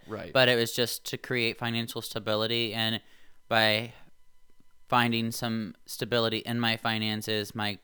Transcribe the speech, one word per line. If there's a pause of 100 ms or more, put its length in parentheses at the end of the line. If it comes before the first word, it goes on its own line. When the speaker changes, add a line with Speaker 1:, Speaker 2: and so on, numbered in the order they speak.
Speaker 1:
Right.
Speaker 2:
but
it
was
just
to
create
financial
stability,
and (480)
by (920)
finding
some (120)
stability
in
my
finances,
my